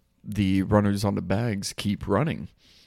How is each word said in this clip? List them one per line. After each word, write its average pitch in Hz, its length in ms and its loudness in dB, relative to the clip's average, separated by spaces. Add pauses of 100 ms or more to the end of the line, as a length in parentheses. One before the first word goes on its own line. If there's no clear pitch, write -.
(240)
the 98 380 2
runners 101 420 2
on 101 120 0
the 95 60 -4
bags 98 540 -2
keep - 320 -4
running. 107 400 0 (380)